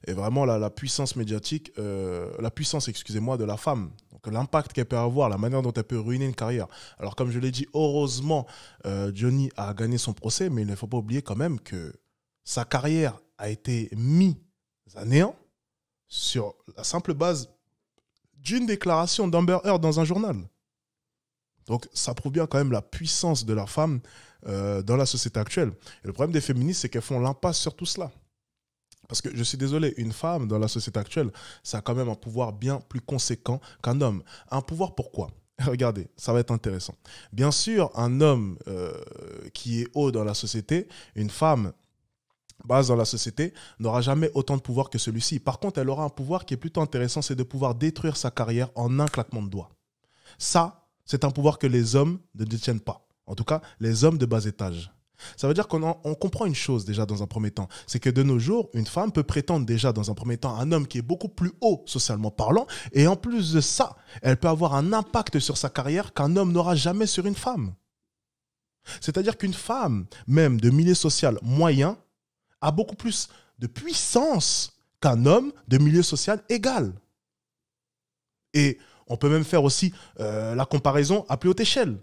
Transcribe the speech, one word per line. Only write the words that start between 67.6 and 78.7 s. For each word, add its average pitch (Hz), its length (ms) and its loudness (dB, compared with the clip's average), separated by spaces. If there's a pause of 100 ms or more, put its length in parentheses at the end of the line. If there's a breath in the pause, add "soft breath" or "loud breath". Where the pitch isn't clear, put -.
C'est-à-dire 190 360 0
qu'une 190 160 -2
femme, 170 520 -2 (220 loud breath)
même 135 340 6
de 120 80 6
milieu 160 240 6
social 147 480 2
moyen, 147 560 4 (640)
a 147 100 2
beaucoup 202 240 -2
plus - 340 -4 (300 soft breath)
de 120 80 -6
puissance - 1080 0 (280)
qu'un 120 240 4
homme 247 260 6 (160)
de 127 100 6
milieu 151 260 8
social 196 440 -2
égal. 214 460 0 (1600)
Et 143 240 4 (300 loud breath)